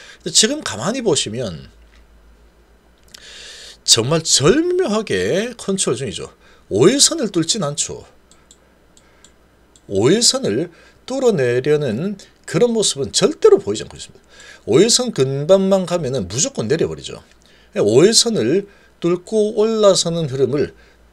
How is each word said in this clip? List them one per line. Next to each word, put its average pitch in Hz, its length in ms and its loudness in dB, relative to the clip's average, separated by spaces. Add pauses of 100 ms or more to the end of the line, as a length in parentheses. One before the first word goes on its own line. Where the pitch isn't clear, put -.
(180)
근데 170 140 -10
지금 285 300 0
가만히 180 400 -6
보시면 113 680 -4 (2250)
정말 143 380 0
절묘하게 214 1400 0
컨트롤 190 380 -4
중이죠. - 380 -10 (360)
오일선을 240 600 2
뚫진 170 340 -2
않죠. 143 420 -8 (1800)
오일선을 160 840 0 (340)
뚫어내려는 147 1120 0 (280)
그런 233 260 0
모습은 190 400 -2
절대로 302 460 4
보이지 - 260 -6
않고 - 120 -16
있습니다. - 300 -20 (400)
오일선 220 480 2
근반만 180 720 2
가면은 165 420 -4
무조건 131 400 -4
내려버리죠. 90 560 -4 (540)
오일선을 185 880 2 (320)
뚫고 208 580 -2
올라서는 196 720 2
흐름을 131 440 -2 (400)